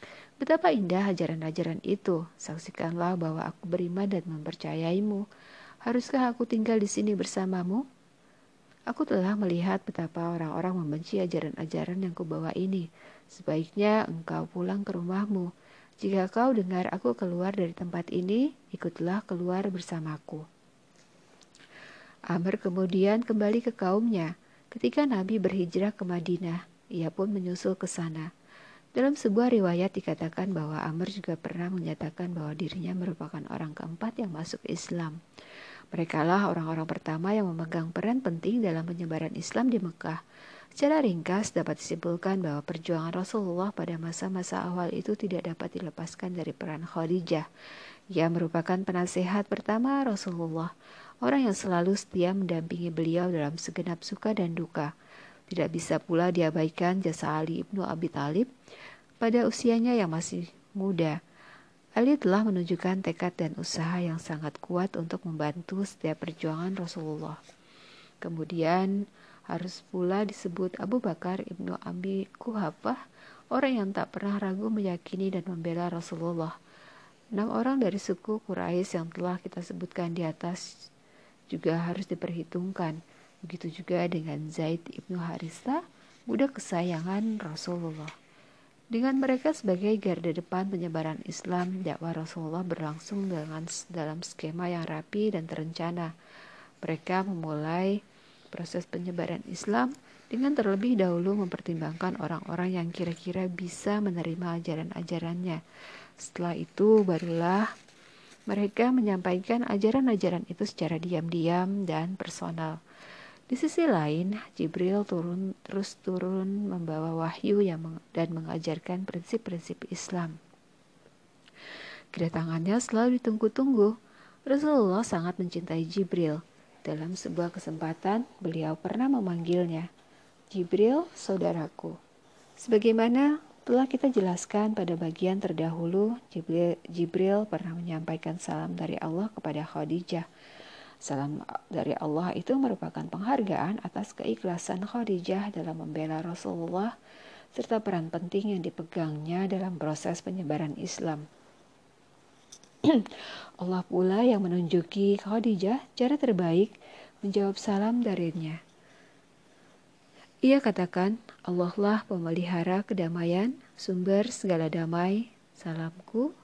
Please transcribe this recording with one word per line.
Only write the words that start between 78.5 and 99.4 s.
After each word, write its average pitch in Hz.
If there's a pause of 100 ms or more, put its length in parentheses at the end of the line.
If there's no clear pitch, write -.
yang 165
telah 180
kita -
sebutkan 175
di 175
atas - (600)
juga 165
harus 175
diperhitungkan. 175 (400)
Begitu 175
juga 175
dengan 156
Zaid 160
ibnu -
Haritha, 170 (480)
budak 247
kesayangan 185
Rasulullah. 160 (800)
Dengan 262
mereka 262
sebagai 202
garda 170
depan 185
penyebaran 165
Islam, 180
dakwah 165
Rasulullah 160
berlangsung 170
dengan 156
s-, -
dalam 165
skema 170
yang 175
rapi 160
dan 165
terencana. 165 (640)
Mereka 185
memulai 170 (480)
proses 175
penyebaran 170